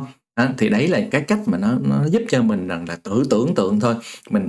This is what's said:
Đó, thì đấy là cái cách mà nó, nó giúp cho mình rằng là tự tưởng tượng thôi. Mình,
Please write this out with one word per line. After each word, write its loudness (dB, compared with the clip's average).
Đó, 2
thì 2
đấy 2
là 2
cái 0
cách 0
mà 0
nó, 0
nó 2
giúp 2
cho 2
mình 0
rằng -8
là -8
tự 0
tưởng 2
tượng 2
thôi. 2
Mình, 0